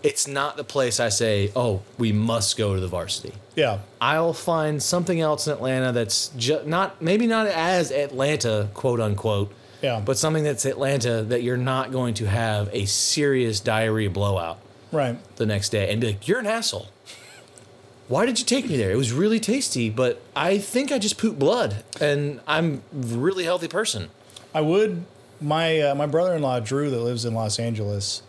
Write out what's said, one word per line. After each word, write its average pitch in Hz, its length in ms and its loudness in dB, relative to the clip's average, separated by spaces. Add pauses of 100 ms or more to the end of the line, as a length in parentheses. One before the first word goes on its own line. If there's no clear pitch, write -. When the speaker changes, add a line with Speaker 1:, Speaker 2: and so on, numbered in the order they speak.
Speaker 1:
it's 147 260 0
not 139 300 -2
the 143 80 -6
place 127 340 0
I 117 100 2
say, 104 460 2
"Oh, 110 260 2 (160)
we 113 140 2
must 113 460 2
go 104 180 0
to 95 60 0
the 92 80 -2
varsity." - 440 -6 (220)
Speaker 2:
Yeah. 117 240 2 (220)
Speaker 1:
I'll 156 320 2
find 151 500 0
something 175 380 0
else 151 260 0
in 147 60 -2
Atlanta 131 400 0
that's 113 440 0
ju-, 123 280 0
not, 170 360 -2
maybe 202 260 2
not 220 200 2
as 170 440 0
Atlanta, 135 840 0
quote 120 260 0
unquote, 104 540 0 (280)
Speaker 2:
Yeah. 117 220 0
Speaker 1:
but 131 140 0
something 156 260 0
that's 143 220 0
Atlanta 123 580 0
that 120 200 0
you're 123 120 0
not 131 380 -2
going 123 220 0
to 110 100 -4
have 104 480 0
a 101 120 -2
serious 123 760 2
diarrhea 110 480 2
blowout 90 500 -2 (320)
Speaker 2:
Right. 127 260 -2 (200)
Speaker 1:
the 117 80 0
next 101 240 -2
day 101 200 0
and 107 120 0
be 123 60 0
like, 101 200 -4
"You're 220 120 2
an 214 80 -4
asshole. 220 420 -4 (1200)
Why 156 160 2
did 247 140 0
you - 60 -4
take 262 240 0
me 160 60 0
there? 101 160 2
It 107 60 2
was 120 160 0
really 208 260 2
tasty, 208 500 0
but 123 320 0 (140)
I 170 220 2
think 247 340 -2
I 269 80 0
just 208 180 -2
pooped 185 220 -2
blood, 143 440 2 (180)
and 143 440 0
I'm 156 380 0 (100)
a 151 40 -8 (200)
really 180 280 0
healthy 170 240 -2
person." 160 400 -4 (440)
Speaker 2:
I 156 80 0
would, 175 440 2 (360)
my, 160 380 2
uh, 143 160 4
my 143 100 0
brother-in-law, 151 540 2
Drew, 135 320 -2
that 120 80 0
lives 117 260 -2
in 113 80 -2
Los 110 240 -2
Angeles 107 720 -4